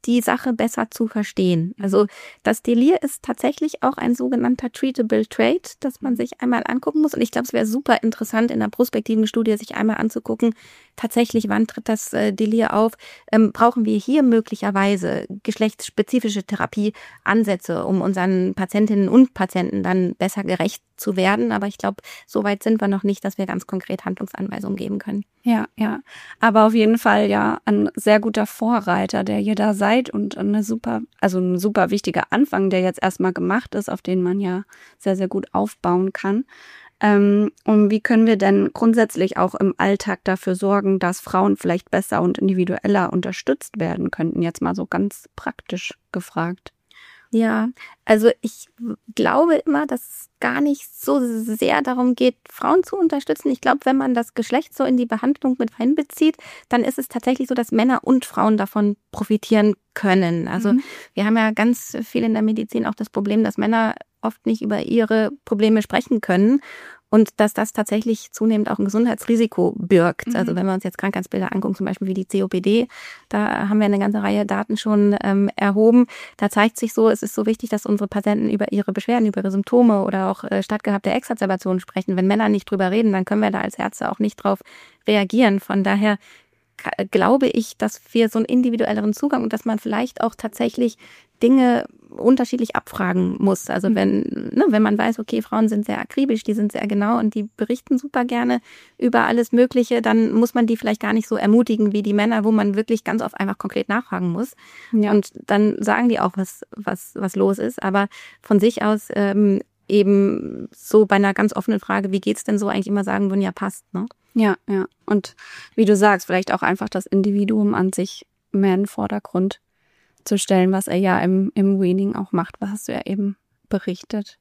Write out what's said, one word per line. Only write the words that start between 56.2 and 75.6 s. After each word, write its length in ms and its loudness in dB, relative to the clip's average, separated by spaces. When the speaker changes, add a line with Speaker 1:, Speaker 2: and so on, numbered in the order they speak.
Speaker 1:
dann 140 2
ist 160 -2
es 80 -8
tatsächlich 400 -2
so, 80 -2
dass 160 -4
Männer 320 2
und 220 2
Frauen 320 0
davon 380 0
profitieren 640 2
können. 520 2
Also 260 0
Speaker 2:
Mhm. 100 2
Speaker 1:
wir 120 -2
haben 120 2
ja 140 2
ganz 520 -2
viel 200 -4
in 100 0
der 100 0
Medizin 420 -2
auch 100 -4
das 140 -8
Problem, 340 0
dass 140 -2
Männer 380 0
oft 240 -8
nicht 160 -2
über 220 -4
ihre 480 2
Probleme 360 2
sprechen 400 -2
können 400 4
und 280 4
dass 180 2
das 180 -4
tatsächlich 580 -4
zunehmend 380 0
auch 80 -2
ein 80 0
Gesundheitsrisiko 920 0
birgt. 500 2
Speaker 2:
Mhm. 80 -4
Speaker 1:
Also 200 0
wenn 120 -2
wir 80 0
uns 80 -6
jetzt 160 -8
Krankheitsbilder 520 -4
angucken, 220 -4
zum 140 -4
Beispiel 200 -6
wie 60 -4
die 140 -6
C 160 -2
O 40 -2
P 140 -2
D, 260 2
da 380 -2
haben 120 2
wir 60 4
eine 120 2
ganze 240 -2
Reihe 240 0
Daten 320 -4
schon, 460 2
ähm, 320 2
erhoben. 500 4